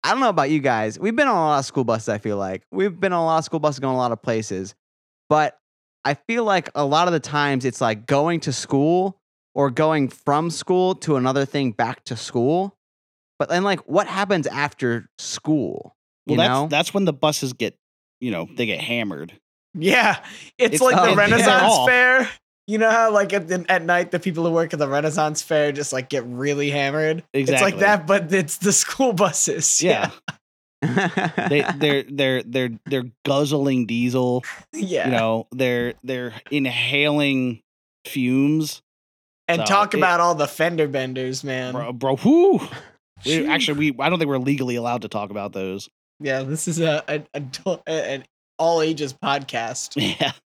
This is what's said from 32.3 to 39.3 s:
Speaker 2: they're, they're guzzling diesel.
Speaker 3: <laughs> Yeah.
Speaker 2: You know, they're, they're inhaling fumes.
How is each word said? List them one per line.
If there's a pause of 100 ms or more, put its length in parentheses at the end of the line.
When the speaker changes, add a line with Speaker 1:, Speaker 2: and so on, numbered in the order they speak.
Speaker 2:
they're, (160)
they're (200)
guzzling
diesel. (160)
Speaker 3:
<laughs>
Yeah.
Speaker 2:
You
know,
they're, (100)
they're (180)
inhaling (440)
fumes. (680)